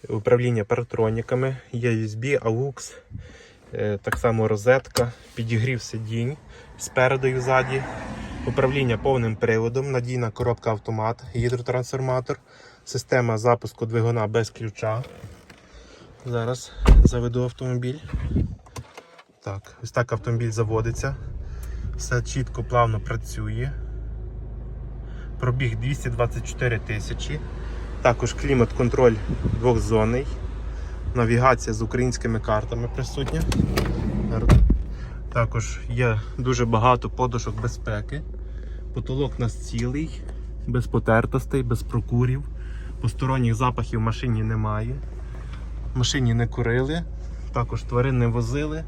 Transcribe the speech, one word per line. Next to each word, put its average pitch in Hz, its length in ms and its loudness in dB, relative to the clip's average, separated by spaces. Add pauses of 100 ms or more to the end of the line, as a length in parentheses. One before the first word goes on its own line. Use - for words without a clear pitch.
управління 120 540 2
парктроніками, 120 920 -2 (140)
є 120 200 0
U 110 120 0
S 107 120 -6
B, 131 240 0
AUX, 123 540 -2 (800)
е, 104 240 -2
так - 200 -4
само 113 300 2
розетка, 120 640 2 (240)
підігрів 113 460 -2
сидінь 113 560 -6 (400)
спереду 131 500 2
і 127 120 2
ззаді, 131 440 2 (640)
управління 131 500 2
повним 117 380 2
приводом, 117 560 0
надійна 123 400 -2
коробка - 380 0
автомат, 110 540 -2 (120)
гідротрансформатор, 127 1040 -2 (460)
система 117 520 0
запуску 117 480 0
двигуна 113 420 0
без 110 220 0
ключа. 110 540 -4 (1200)
Зараз 120 460 -4 (320)
заведу 120 400 4
автомобіль. 127 560 -4 (1400)
Так, - 400 -12
ось 117 80 -12
так 123 220 0
автомобіль 117 380 0
заводиться. 113 640 0 (800)
Все - 260 0
чітко, 117 420 -4
плавно 113 360 4
працює. 110 720 -4 (1700)
Пробіг 123 400 0
двісті 131 300 -2
двадцять 117 380 -2
чотири 117 320 0
тисячі. 110 600 -4 (640)
Також 123 320 4
клімат-контроль 120 840 6 (440)
двохзонний. 113 680 4 (880)
Навігація 120 580 4
з 107 80 -2
українськими 113 580 0
картами 117 560 -2
присутня. 139 460 -4 (1900)
Також 117 460 0 (100)
є 117 300 2 (180)
дуже 123 280 2
багато 117 440 4
подушок 117 520 -2
безпеки. 110 600 -4 (720)
Потолок 131 440 -2
у - 40 -2
нас - 280 -4
цілий, 127 520 -4 (460)
без 123 200 0
потертостей, 120 760 2
без 117 200 0
прокурів. 123 600 0 (580)
Посторонніх 127 540 2
запахів 120 440 0
в 110 40 0
машині 113 400 0
немає. 110 520 -2 (960)
В 127 40 -2
машині 123 360 2
не 117 140 2
курили, 131 560 0 (500)
також 120 300 -2
тварин 123 340 2
не 120 100 4
возили. 139 600 -2